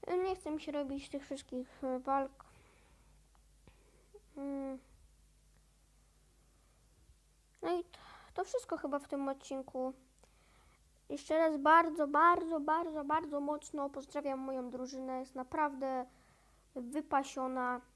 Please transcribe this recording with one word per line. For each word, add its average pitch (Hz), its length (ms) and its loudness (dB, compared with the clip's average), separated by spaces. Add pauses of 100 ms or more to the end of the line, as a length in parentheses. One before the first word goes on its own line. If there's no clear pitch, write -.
E, 349 100 2
nie 370 180 2
chce 339 160 -6
mi 311 100 -2
się 302 100 -8
robić 277 380 -4
tych 277 140 -6
wszystkich, 262 600 -8
e, 254 160 0
walk. 269 460 0 (1900)
Mm. 277 420 -6 (2750)
No 339 180 2
i 349 40 -6
t-, - 160 -16 (340)
to 359 100 -2
wszystko 392 340 -2
chyba 277 220 -2
w 277 80 -12
tym 277 220 -2
odcinku. 262 640 -4 (1160)
Jeszcze 285 280 0
raz 320 200 6
bardzo, 311 500 6
bardzo, 330 520 6
bardzo, 311 440 0
bardzo 294 360 0
mocno 285 500 -4
pozdrawiam 277 500 -6
moją 262 300 -4
drużynę. 254 500 -6
Jest 262 160 -10
naprawdę 262 720 -2 (680)
wypasiona. 262 1040 -2 (140)